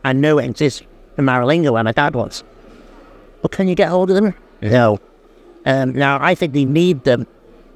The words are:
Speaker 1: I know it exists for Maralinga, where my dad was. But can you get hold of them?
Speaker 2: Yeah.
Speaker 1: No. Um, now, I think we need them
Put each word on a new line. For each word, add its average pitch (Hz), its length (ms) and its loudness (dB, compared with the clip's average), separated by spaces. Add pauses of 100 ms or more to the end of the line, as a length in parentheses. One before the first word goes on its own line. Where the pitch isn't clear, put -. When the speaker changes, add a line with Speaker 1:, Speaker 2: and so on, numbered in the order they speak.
Speaker 1:
I 135 100 -2
know 147 240 2
it 123 80 -2
exists 127 360 -4 (320)
for 147 80 -4
Maralinga, 135 480 2
where 113 140 0
my 110 80 0
dad 147 220 -2
was. - 280 -6 (1000)
But - 100 -4
can 190 160 -2
you 180 60 0
get 170 160 0
hold 185 200 0
of 185 60 2
them? 202 180 0 (280)
Speaker 2:
Yeah. 104 80 -2
Speaker 1:
No. 113 300 2 (680)
Um, 131 260 -2
now, 139 280 0
I 170 140 0
think 156 200 -4
we 143 100 0
need 156 400 0
them 120 220 0 (500)